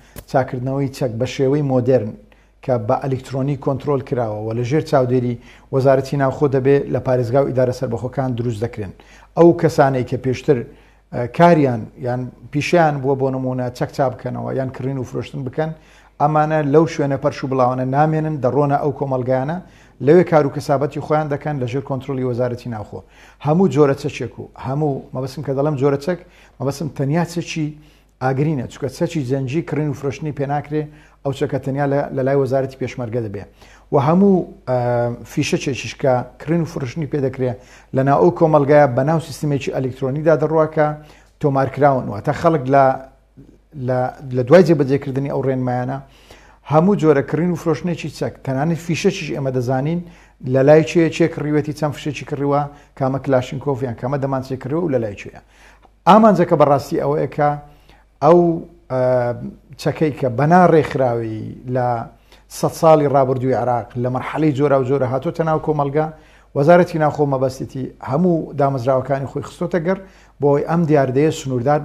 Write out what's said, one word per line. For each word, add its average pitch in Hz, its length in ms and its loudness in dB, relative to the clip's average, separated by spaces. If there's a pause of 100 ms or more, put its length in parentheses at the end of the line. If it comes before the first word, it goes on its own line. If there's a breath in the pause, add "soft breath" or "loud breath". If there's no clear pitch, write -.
(260 loud breath)
چاکردنەوەی 131 680 -2
چەک 127 240 -2
بە 127 140 0
شێوەی 139 280 2
مۆدێرن 127 500 2 (520 soft breath)
کە 131 100 0 (120)
بە 127 160 2
ئەلکترۆنیک 135 580 -4
کۆنترۆل 139 480 -2
کراوە 113 380 -2
و - 20 -6 (100)
لە 120 100 -2
ژێر 156 220 0
چاودێری 127 440 2 (380 loud breath)
وەزارەتی 135 500 2
ناوخۆ 135 260 0
دەبێ 135 280 4 (180)
لە 127 120 -2
پارێزگا 127 360 2
و 143 80 -2
ئیدارە 127 280 0
سەربەخۆکان 127 600 -4
دروست 120 240 -4
دەکرێن. 107 300 -8 (440 loud breath)
ئەو 170 120 8 (120)
کەسانەی 135 500 2
کە 127 60 -2
پێشتر، 127 420 0
ئە، - 600 -12 (160)
کاریان 147 460 4 (240)
یان 123 140 -2 (300)
پیشیان 156 520 2
بووە 139 180 0
بۆ 135 140 0
نمونە 131 320 -4 (100)
چەک 147 160 -4
چاپ 131 220 0
بکەنەوە 120 420 -8
یان 131 200 -4
کڕین 135 220 -6
و 123 60 -6
فرۆشتن 139 400 -10
بکەن، 156 260 -4 (500 soft breath)
ئەمانە 151 380 2 (140)
لەو 160 140 6
شوێنە 143 360 -2
پەرش 143 180 -2
و 143 100 -6
بڵاوانە 127 340 0 (100)
نامێنن، 156 480 0
دەڕۆنە 139 400 2
ئەو 147 160 -2
کۆمەلگایانە، 131 580 -2 (440 soft breath)
لەوێ 165 240 6
کار 151 220 4
و 131 40 -4
کەسابەتی 139 500 -2
خۆیان 156 320 -2
دەکەن 147 300 -4
لە 120 40 -2
ژێر 135 220 -6
کۆنترۆلی 131 420 -6
وەزارەتی 120 380 -4
ناوخۆ. 110 320 -10 (460 soft breath)
هەموو 170 280 4
جۆرە 139 280 4
چەکێک 127 360 -8
و 107 60 -14 (220)
هەموو، 139 360 -4 (120)
مەبەستم 131 320 -8
کە 143 100 -4
دەڵێم 143 240 0
جۆرە 139 240 2
چەک، 180 140 -4 (400 soft breath)
مەبەستم 139 300 -6 (100)
تەنیا 151 260 -2
چەکی 160 420 -6 (540 soft breath)
ئاگرینە، 135 500 -2
چونکە - 260 -8
چەکی 165 240 -4 (100)
جەنجی 135 320 -2
کڕین 151 280 -4
و 131 40 -6
فرۆشتنی 139 380 -8
پێ 147 200 -6
ناکرێ، 147 300 -4 (420 loud breath)
ئەو 139 80 -2
چەکە 131 320 -4
تەنیا 139 220 -2
لە، 139 140 0 (160)
لە 131 100 -2
لای 139 160 2
وەزارەتی 131 380 -2
پێشمەرگە 120 460 -6
دەبێ. 98 180 -10 (480 soft breath)
و 147 80 2
هەموو، 180 460 4 (200)
ئە، 127 100 0 (540)
فیشە - 320 -2
چێکیش 120 400 -6
کە 131 120 4 (260)
کڕین 165 220 -2
و 151 100 -4
فرۆشتنی 147 340 -6
پێ 147 200 -4
دەکرێ 127 260 -2 (440 loud breath)
لە 131 100 2
ناو 139 160 4
ئەو 175 160 6
کۆمەلگایە 147 480 6 (100)
بە 131 120 2
ناو 135 120 2
سیستمێکی 139 560 -4
ئەلکترۆنیدا 139 680 0
دەڕوە 156 320 2
کە 151 120 2 (540 loud breath)
تۆمارکراون. 135 680 2
واتە 104 320 -4
خەڵک 160 240 2 (100)
لە، 139 100 8 (880)
لە، 127 240 -2 (380)
لە 127 60 0
دوای 165 240 8
جێبەجێکردنی 139 640 0
ئەو 143 140 -2
ڕێنمایانە 127 520 -2 (680 soft breath)
هەموو 170 340 4
جۆرە 143 300 4
کڕین 165 220 0
و 165 40 -4
فرۆشتنێکی 165 600 -4
چەک، 127 160 -6 (100)
تەنانەت 147 420 -2
فیشەکیش 165 440 -2
ئێمە 139 200 -4
دەزانین 131 500 -2 (400 loud breath)
لە 131 280 0
لای 156 160 10
چێ، 165 260 2
چێ 160 240 2
کڕیوەتی، 147 440 -2
چەند 151 180 -2
فشێکی 139 340 -8
کڕیوە، 143 300 0 (380 loud breath)
کامە 135 260 -2
کلاشینکۆف 135 580 -2
یان 120 180 -4
کامە 139 180 -4
دەمانچێ 135 440 -4
کڕیوە 151 220 -4
و 156 100 -2
لە 123 80 0
لای 101 180 -6
چێیە. - 200 -18 (680 soft breath)
ئامانجەکە 185 540 6
بەڕاستی 139 420 2
ئەوەیە 143 340 -2
کە 147 120 2 (760 soft breath)
ئەو، 165 160 8 (520)
ئە، 127 120 -2 (800)
چەکەی 151 360 -2
کە 135 100 -2 (100)
بەنا 165 240 6 (100)
ڕێکخراوی 120 680 0 (340)
لە 123 140 0 (640 soft breath)
سەد - 280 -4
ساڵی 156 340 6
ڕابردووی 131 400 0
عێراق 120 340 -2 (140)
لە 123 120 -2
مەرحەلەی 143 440 -2
جۆرا 139 200 4
و 135 60 0
جۆرە 131 280 0
هاتۆتە 156 360 -4
ناو 156 180 0
کۆمەلگا، 151 400 0 (480 soft breath)
وەزارەتی 170 480 4
ناوخۆ 147 300 0
مەبەستێتی 131 520 -4 (260)
هەموو 175 240 2 (240)
دامەزراوەکانی 135 720 0
خۆی - 180 -8
خستۆتە - 380 -6
گەڕ 190 120 -2 (420 loud breath)
بۆی 143 280 2
ئەم 170 180 2
دیاردەیە 143 440 4
سنووردار 135 540 -2